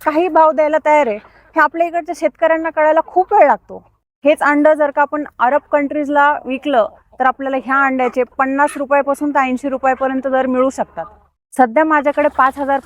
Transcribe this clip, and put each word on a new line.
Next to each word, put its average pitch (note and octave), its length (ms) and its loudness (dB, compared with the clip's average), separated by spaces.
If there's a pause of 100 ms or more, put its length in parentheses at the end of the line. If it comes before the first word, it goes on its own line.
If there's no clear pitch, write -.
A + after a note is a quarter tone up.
काही D#4 240 0
भाव D#4 240 4
द्यायला D4+ 320 0
तयार D4+ 220 4
आहे. G#3+ 100 -4
हे - 440 -8
आपल्या E4 260 0
इकडच्या E4+ 320 -6
शेतकऱ्यांना D#4+ 520 -2
कळायला D#4 360 2
खूप F#4 280 -2
वेळ F#4+ 120 6
लागतो. F#3+ 360 -2 (420)
हेच D4 180 2
अंड D4 260 2
जर D4+ 220 2
का D4 120 0
आपण D4 220 -4 (140)
अरब B3+ 220 2 (120)
कंट्रीजला D4 600 0 (120)
विकलं, B3+ 420 -2 (340)
तर B3+ 60 0
आपल्याला C4+ 380 -4
ह्या C4+ 200 0
अंड्याचे B3+ 380 -2 (160)
पन्नास C4+ 380 0
रुपयापासून C#4 540 -2
तर C#4+ 100 0
ऐंशी B3+ 280 -4
रुपयापर्यंत C4 580 -2
दर C4 200 0
मिळू B3+ 240 0
शकतात. F#3+ 340 -8 (480)
सध्या B3+ 320 2
माझ्याकडे D4 520 0
पाच C4+ 220 0
हजार C#4 280 -2